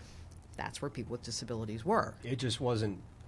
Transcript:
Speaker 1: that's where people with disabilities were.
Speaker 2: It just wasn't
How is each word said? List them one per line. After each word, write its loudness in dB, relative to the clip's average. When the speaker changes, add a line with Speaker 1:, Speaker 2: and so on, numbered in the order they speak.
Speaker 1:
that's -2
where -2
people -4
with -4
disabilities -2
were. 4
Speaker 2:
It 2
just 2
wasn't 4